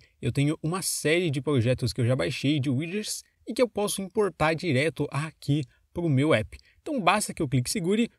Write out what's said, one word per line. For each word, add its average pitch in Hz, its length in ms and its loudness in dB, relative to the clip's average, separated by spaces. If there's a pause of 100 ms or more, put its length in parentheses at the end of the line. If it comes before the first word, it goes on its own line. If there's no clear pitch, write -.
(200)
eu 131 100 -2
tenho 143 320 0
uma 165 200 -2
série 170 480 0
de 143 100 -2
projetos 127 520 2
que 131 100 -4
eu 113 40 2
já 127 80 2
baixei, 143 460 0
de 131 80 -2
widgets, 170 560 -4 (220)
e 269 60 -6
que 233 80 0
eu 247 80 4
posso 202 340 -2
importar 185 520 0
direto 156 560 0
aqui 147 540 -2 (280)
pro 175 160 -2
meu 147 260 4
app. - 240 -2 (240)
Então 294 180 -4
basta 196 320 2
que - 80 -6
eu 156 80 0
clique 123 200 0
e - 40 -4
segure, 208 460 0